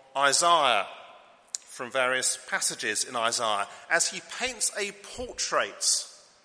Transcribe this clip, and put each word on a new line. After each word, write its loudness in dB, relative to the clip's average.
Isaiah, 6
from -10
various 0
passages -2
in -8
Isaiah, 0
as 2
he -8
paints -4
a -4
portrait -2